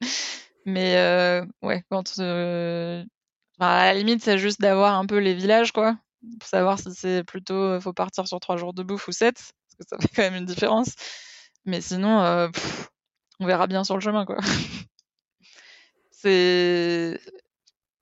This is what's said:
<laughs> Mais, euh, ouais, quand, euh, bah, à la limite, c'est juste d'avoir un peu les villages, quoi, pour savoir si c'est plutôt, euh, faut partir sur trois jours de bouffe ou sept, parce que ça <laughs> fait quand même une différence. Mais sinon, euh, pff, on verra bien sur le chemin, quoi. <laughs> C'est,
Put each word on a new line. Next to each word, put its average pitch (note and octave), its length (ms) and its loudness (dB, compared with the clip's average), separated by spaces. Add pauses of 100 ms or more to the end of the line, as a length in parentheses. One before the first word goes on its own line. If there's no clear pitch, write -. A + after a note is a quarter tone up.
<laughs> - 640 -10
Mais, F#3 320 0
euh, F3+ 480 2 (160)
ouais, G3+ 300 -4
quand, F#3+ 280 -6
euh, F3 840 -4 (560)
bah, F3+ 180 2
à F#3 80 6
la F#3+ 80 6
limite, A3 300 0
c'est G3+ 160 2
juste G#3 220 -2
d'avoir G3+ 360 4
un F#3+ 80 0
peu G#3 140 0
les F#3+ 160 2
villages, G#3+ 360 4
quoi, A3 240 2 (440)
pour - 100 -20
savoir F#3+ 300 2
si F#3 140 -12
c'est F3+ 300 -2
plutôt, F#3+ 300 -10
euh, F#3+ 260 0
faut F#3 140 -8
partir F#3 340 -4
sur F3+ 120 -8
trois F3+ 180 -4
jours F3 160 -6
de F#3 80 -8
bouffe G3 260 -8
ou F3+ 40 -10
sept, - 400 0 (260)
parce - 0 -
que - 120 -20
ça - 80 -10
<laughs> E3+ 40 -10
fait - 140 0
quand A3 80 2
même F#3 120 0
une F3+ 100 -6
différence. A3 500 0 (680)
Mais F3 160 -4
sinon, G3+ 400 2
euh, F3 280 2
pff, - 400 -8 (500)
on F#3 60 -4
verra F3+ 220 2
bien F#3+ 160 0
sur F#3+ 120 -4
le F#3+ 60 -2
chemin, G#3 240 -2
quoi. F#3 140 -6
<laughs> - 1700 -10
C'est, F3 1080 2 (840)